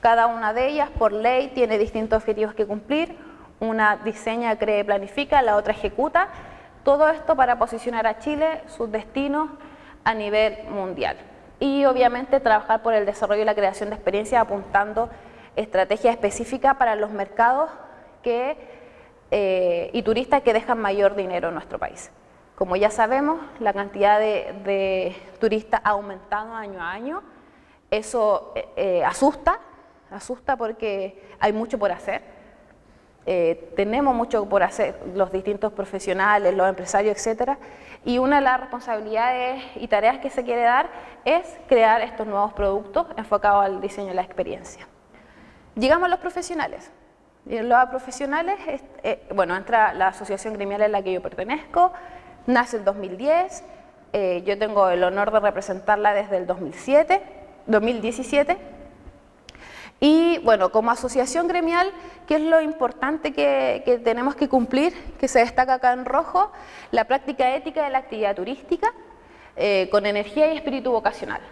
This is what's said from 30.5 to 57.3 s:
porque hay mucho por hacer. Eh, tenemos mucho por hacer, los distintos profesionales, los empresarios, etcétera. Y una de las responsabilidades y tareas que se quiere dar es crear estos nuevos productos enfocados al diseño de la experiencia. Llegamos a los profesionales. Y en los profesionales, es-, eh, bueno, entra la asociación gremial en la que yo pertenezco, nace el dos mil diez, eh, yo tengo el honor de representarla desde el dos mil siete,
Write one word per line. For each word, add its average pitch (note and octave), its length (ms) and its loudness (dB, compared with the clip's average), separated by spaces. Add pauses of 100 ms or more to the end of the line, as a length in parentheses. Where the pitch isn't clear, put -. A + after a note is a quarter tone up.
porque G#3+ 840 -8
hay G#3+ 120 2
mucho A3+ 260 -4
por G3+ 120 2
hacer. F3+ 320 -6 (1040)
Eh, E3+ 480 0
tenemos B3 400 0
mucho A3+ 340 -2
por G3+ 140 4
hacer, F#3 380 -2 (140)
los F#3 180 0
distintos G3+ 400 -4
profesionales, G3 840 0
los F#3+ 140 4
empresarios, G3 480 0
etcétera. B3 420 -4 (460)
Y A#3+ 140 0
una C4+ 180 2
de C#4 60 4
las B3+ 180 2
responsabilidades B3 1040 -4 (100)
y - 140 -10
tareas A3 300 4
que C4+ 120 -6
se B3 140 -4
quiere A#3+ 180 -2
dar B3 260 4 (360)
es E4+ 420 0
crear A3+ 360 6
estos A#3 220 -6
nuevos G#3 280 -2
productos G3+ 640 -2
enfocados G#3 480 2
al G3 160 -2
diseño G3 300 -8
de F3+ 40 -8
la F#3 80 -2
experiencia. - 640 -8 (880)
Llegamos D4+ 320 2
a - 20 2
los F4+ 120 0
profesionales. - 720 -8 (520)
Y - 120 -8
en A3+ 120 -4
los B3 180 6
profesionales, C#4+ 840 -6
es-, C#4 160 -8 (180)
eh, - 320 -4
bueno, F3+ 220 0
entra G#3+ 360 2
la F#3 160 2
asociación G3+ 460 -6
gremial G3+ 280 -2
en G#3+ 100 4
la G3+ 100 0
que F#3+ 100 -2
yo F3+ 80 -2
pertenezco, D#4 720 0 (540)
nace A#3+ 300 2
el G#3 80 -6
dos G3 100 2
mil F#3+ 220 -10
diez, D#4+ 480 0 (480)
eh, F3+ 340 -2
yo G3+ 100 0
tengo G3+ 320 4
el F3+ 140 2
honor G3+ 300 2
de A3 80 4
representarla G3+ 720 0
desde G3 220 -2
el F3+ 100 -2
dos F3+ 140 -4
mil D3 140 -8
siete, D#4+ 460 4 (460)